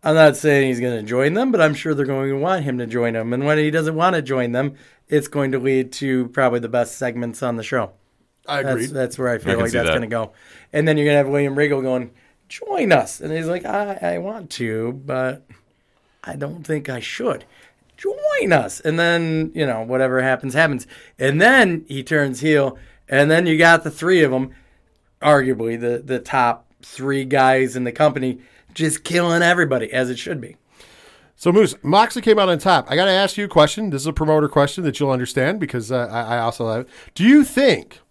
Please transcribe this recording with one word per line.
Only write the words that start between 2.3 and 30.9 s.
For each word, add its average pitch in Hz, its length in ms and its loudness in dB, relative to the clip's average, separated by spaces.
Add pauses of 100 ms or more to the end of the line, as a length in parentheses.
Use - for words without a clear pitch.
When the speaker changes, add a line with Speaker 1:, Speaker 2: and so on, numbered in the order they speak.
Speaker 1:
want 170 260 -2
him 135 160 -4
to 120 80 -6
join 117 260 -2
them. 113 200 -4
And 135 120 -2
when 151 120 2
he 151 140 2
doesn't 160 240 -2
wanna 170 260 0
join 127 300 -2
them, 135 240 -2 (340)
it's 147 180 0
going 139 240 -2
to 131 80 -2
lead 131 340 0
to 127 360 -2
probably 123 300 0
the 117 100 -8
best 120 280 -2
segments 120 460 -6
on 120 140 -4
the 113 60 -8
show. 110 280 -4 (560)
Speaker 2:
I 147 140 -4
agree. 131 220 -2
Speaker 1:
That's, 131 100 -8
that's 127 260 -6
where 127 100 -2
I 117 80 -2
feel 98 140 -4
Speaker 3:
I - 40 2
can 117 80 0
Speaker 1:
like 117 80 -2
Speaker 3:
see 120 60 -2
Speaker 1:
that's 82 120 0
Speaker 3:
that. 80 40 2
Speaker 1:
gonna 82 140 -2
go. 113 240 -6 (420)
And 156 140 0
then 151 100 2
you're 147 80 2
gonna 147 120 4
have 139 100 2
William 139 280 -2
Regal 143 260 0
going, 127 300 -4 (380)
"Join 349 420 -2
us." - 300 0
And 151 120 -8
he's 165 140 -4
like, 175 180 -6
"I, 202 360 -4
I 175 160 -2
want 190 340 -10
to, 113 420 -6 (120)
but 131 400 -6 (800)
I 165 120 -12
don't 151 300 -12
think 151 240 -6
I 123 100 -8
should. 180 460 -6 (520)
Join 554 560 -2
us." 120 260 -2
And 160 180 -4
then, 165 560 0
you 156 140 -2
know, 113 160 -4
whatever 127 380 0
happens, 131 340 -2
happens. 147 320 0 (320)
And 139 220 0
then 208 460 4
he 135 140 -8
turns 139 380 0
heel. 139 380 2 (300)
And 143 220 4
then 170 160 4
you 160 120 2
got 165 260 6
the 151 80 -6
three 175 320 2
of 135 100 2
'em, 131 180 -4 (720)
arguably 127 580 2
the, 120 240 -2
the 131 140 -4
top 123 480 -2 (160)
three 135 440 -6
guys 131 500 2
in 127 80 -4
the 120 80 -4
company, 131 480 0 (340)
just 156 300 -4
killing 170 400 0
everybody, 156 500 0
as 127 160 0
it 123 80 -6
should 165 240 -8
be. - 140 -18 (800)